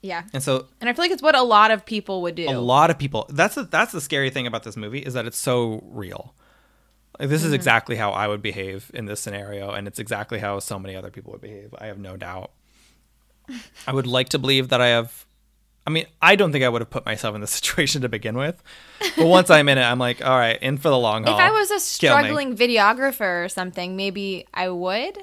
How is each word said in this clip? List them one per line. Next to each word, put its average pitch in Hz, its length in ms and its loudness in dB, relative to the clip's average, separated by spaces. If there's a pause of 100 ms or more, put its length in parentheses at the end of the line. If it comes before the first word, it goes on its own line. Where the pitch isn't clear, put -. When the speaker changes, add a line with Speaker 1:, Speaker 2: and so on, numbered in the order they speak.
Speaker 1:
Yeah. 175 220 -8 (100)
Speaker 2:
And 135 100 -6
so 135 260 -2 (120)
Speaker 1:
And 233 80 -4
I 240 60 -2
feel 320 100 0
like 349 80 0
it's 277 100 -6
what 302 140 4
a 254 60 4
lot 220 280 6
of 214 140 0
people 196 380 -6
would 170 120 -4
do. 165 140 -4
Speaker 2:
A 135 100 -2
lot 127 300 6
of 151 100 2
people. 135 300 -4
That's 175 280 0
the, 269 80 -6
that's 190 280 0
the 175 80 -8
scary 135 300 -2
thing 127 160 -6
about 113 180 -6
this 107 140 -12
movie, 110 220 -10
is 131 120 -10
that 120 140 -4
it's 117 120 -10
so 120 480 -2
real. 95 480 -14 (840)
Like, 139 100 -6
this 151 140 0
is 165 60 -2
Speaker 1:
Mm-hmm. 147 80 0
Speaker 2:
exactly 117 400 2
how 107 160 -2
I 101 140 -2
would 104 140 -4
behave 98 540 -10
in 120 100 -10
this 104 160 -8
scenario, 101 520 -10
and 101 140 -8
it's 101 120 -14
exactly 107 400 -8
how 101 200 -4
so 101 200 -10
many 95 180 -12
other 98 140 -14
people - 220 -18
would 104 100 -18
behave. 104 360 -20
I 107 80 -16
have 101 120 -14
no 95 180 -14
doubt. 92 340 -12 (1000)
Speaker 1:
<laughs> - 380 -16
Speaker 2:
I 131 60 -6
would 131 140 -2
like 127 240 0
to 156 80 0
believe 131 320 2
that 127 100 2
I 123 80 4
have, 117 380 0 (600)
I 151 40 -4
mean, 160 160 -2 (160)
I 175 140 8
don't 196 160 4
think 135 120 2
I 127 60 4
would 117 100 -2
have 117 100 -8
put - 140 -8
myself 107 300 -4
in 104 80 -8
this 104 80 -8
<laughs> - 100 -4
situation 143 420 -2
to 123 60 -2
begin 110 300 -6
with. 151 240 -6 (560)
But 165 80 6
once 180 240 8
I'm 151 180 8
in 135 80 6
it, 131 60 4
I'm 123 160 2
like, 123 260 -2
"All 131 140 4
right, 117 240 2
in 135 160 -2
for 160 100 0
the 139 100 6
long 110 260 0
haul. 113 100 4
Speaker 1:
If 104 60 4
I 370 100 6
was 427 200 0
a 415 40 0 (240)
Speaker 2:
Kill - 180 6
me." 294 60 6
Speaker 1:
struggling 285 340 -2
videographer 226 880 2
or 180 40 -6
something, 185 480 -8
maybe 196 580 -6
I 185 140 -2
would. 196 540 -4